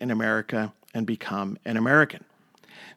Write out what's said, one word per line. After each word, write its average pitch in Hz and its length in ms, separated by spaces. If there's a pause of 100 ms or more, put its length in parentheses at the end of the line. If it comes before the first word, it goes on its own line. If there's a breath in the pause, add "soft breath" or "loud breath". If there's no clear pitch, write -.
in 123 80
America 110 640 (220)
and 113 100
become 101 600
an 113 120
American. 139 480 (720 loud breath)